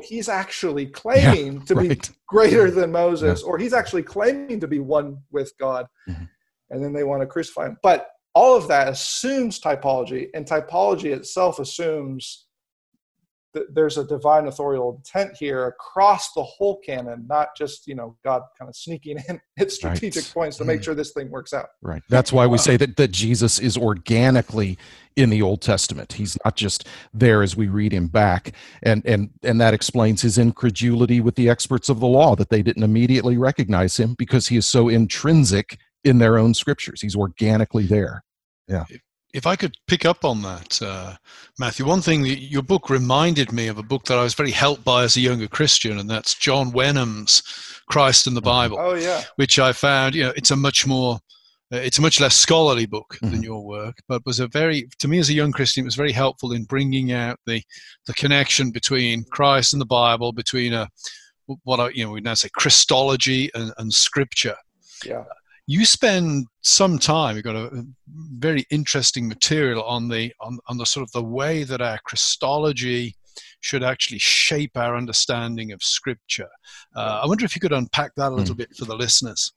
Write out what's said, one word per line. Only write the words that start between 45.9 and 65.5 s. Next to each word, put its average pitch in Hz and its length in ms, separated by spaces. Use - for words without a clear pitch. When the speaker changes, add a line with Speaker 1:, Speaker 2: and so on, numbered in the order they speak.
Speaker 3:
and 101 100
that's 110 260
John 131 380
Wenham's 123 720
Christ 135 380
and 127 100
the 117 40
Speaker 2:
Mm-hmm. 123 80
Speaker 3:
Bible, - 60
Speaker 1:
Oh, 180 140
yeah. 170 280
Speaker 3:
which 139 220
I 131 140
found, 135 420
you 160 100
know, 127 120
it's 139 140
a 139 60
much 139 300
more, 127 320
uh, 123 60
it's 127 200
a 147 40
much 156 180
less 131 160
scholarly 147 480
book 107 380
Speaker 2:
Mm-hmm. 110 100
Speaker 3:
than 110 100
your 110 220
work, 104 320
but 123 200
was 120 140
a 123 80
very, 151 400
to 123 100
me 165 100
as 147 120
a 151 40
young 147 180
Christian, 131 320
it - 20
was 117 80
very 143 180
helpful 127 400
in 117 120
bringing 131 480
out 120 340
the, 113 160
the 120 80
connection 139 560
between 117 540
Christ 139 480
and 139 80
the 123 60
Bible, 120 460
between 120 420
a, 107 140
what 127 160
I, 123 100
you 117 140
know, 107 60
we 107 100
now 113 140
say 107 200
Christology 135 1000
and, 113 240
and 110 160
Scripture. - 640
Speaker 1:
Yeah. 117 180